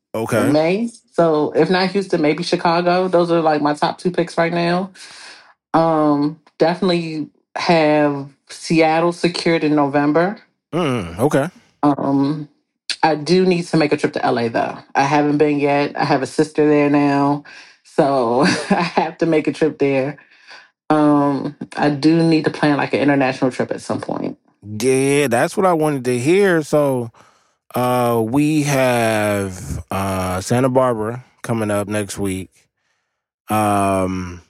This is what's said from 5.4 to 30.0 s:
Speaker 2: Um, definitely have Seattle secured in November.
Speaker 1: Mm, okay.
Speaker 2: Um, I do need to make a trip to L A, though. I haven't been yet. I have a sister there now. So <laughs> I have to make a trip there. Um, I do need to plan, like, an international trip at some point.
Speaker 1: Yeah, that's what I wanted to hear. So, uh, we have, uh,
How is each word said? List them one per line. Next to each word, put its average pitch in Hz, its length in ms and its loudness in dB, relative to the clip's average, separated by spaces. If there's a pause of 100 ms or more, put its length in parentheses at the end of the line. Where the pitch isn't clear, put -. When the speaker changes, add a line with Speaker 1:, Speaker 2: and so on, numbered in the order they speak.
Speaker 2:
Um, 151 680 0 (180)
definitely 165 720 -2 (260)
have 151 760 2 (200)
Seattle 165 640 0
secured 170 500 -2
in 151 120 0
November. 151 640 0 (340)
Speaker 1:
Mm, 123 460 -4
okay. 147 280 2 (360)
Speaker 2:
Um, 143 640 0 (520)
I 156 140 2
do 165 300 2
need 175 220 0
to 165 100 0
make 151 160 2
a 151 40 2
trip 147 160 -2
to - 120 -4
L 127 120 0
A, 117 120 -2
though. - 280 -4 (160)
I 135 100 2
haven't 147 340 2
been 147 220 2
yet. 143 380 0
I - 60 -2
have 143 180 0
a 131 60 -4
sister 151 400 0
there 147 220 4
now. 143 540 2 (400)
So 135 580 0
<laughs> - 280 0
I 190 120 0
have 170 380 -2
to 165 60 0
make 156 220 0
a 147 60 0
trip 151 260 -2
there. 139 380 0 (720)
Um, 147 640 2 (200)
I 147 140 0
do 156 340 2
need 156 220 2
to 151 60 0
plan, 147 260 0
like, 135 160 -4
an 110 60 0
international 135 520 0
trip - 200 -4
at - 100 -8
some - 200 -6
point. - 360 -8 (260)
Speaker 1:
Yeah, 131 640 0
that's 123 300 0
what 196 80 2
I 180 80 4
wanted 151 320 0
to 123 140 0
hear. 175 420 2
So, 135 500 0 (600)
uh, 123 500 0
we 147 400 0
have, 107 1300 -2
uh, 95 520 -4